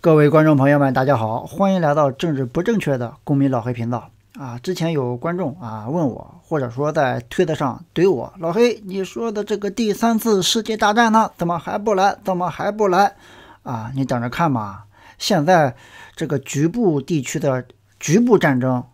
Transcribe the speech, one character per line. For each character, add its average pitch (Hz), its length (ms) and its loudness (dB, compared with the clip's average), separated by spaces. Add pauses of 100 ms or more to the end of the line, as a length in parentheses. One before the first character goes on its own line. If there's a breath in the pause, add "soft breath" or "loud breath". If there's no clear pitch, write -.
各 165 140 6
位 147 160 6
观 156 120 6
众 156 140 6
朋 139 140 4
友 147 80 4
们， 135 160 2
大 131 100 0
家 139 100 4
好， 113 300 -4
欢 190 300 -2
迎 185 40 0
来 147 140 2
到 147 160 2
政 151 260 -4
治 135 80 -2
不 139 200 -4
正 226 160 0
确 143 180 -2
的 120 160 -8 (100)
公 143 140 0
民 139 140 2
老 123 100 -2
黑 120 100 -6
频 117 160 -6
道。 117 220 -6 (240)
啊， 123 300 -14
之 185 100 -6
前 165 200 -2
有 123 220 -2
观 165 220 -6
众 - 240 -6
啊 110 260 -12
问 156 200 -2
我， - 340 -10
或 160 180 -4
者 127 120 -4
说 143 200 -4
在 127 380 0
推 185 160 0
特 156 80 -2
上 127 400 -6
怼 180 160 2
我 131 320 -4
，“老 165 100 -4
黑， 220 320 0
你 190 220 -6
说 226 260 -6
的 208 120 -6
这 208 120 -4
个 202 140 -6
第 208 240 -2
三 226 240 0
次 208 240 2
世 214 220 0
界 220 120 -4
大 208 160 2
战 220 200 4
呢， - 260 4
怎 170 100 -2
么 170 120 -2
还 - 180 -8
不 208 160 0
来？ 190 320 2
怎 190 100 -2
么 175 140 -2
还 180 220 -6
不 214 160 0
来？” 190 260 4 (480 loud breath)
啊， 113 320 -8
你 135 100 -2
等 127 160 -2
着 120 80 -4
看 156 240 0
吧！ 104 340 -6 (340 soft breath)
现 160 260 0
在 156 300 4 (400 loud breath)
这 165 100 -6
个 139 140 -2
局 143 280 -2
部 175 320 2
地 147 220 -2
区 123 160 -8
的 131 260 0 (360)
局 165 200 2
部 240 200 6
战 135 200 2
争 127 240 0 (100)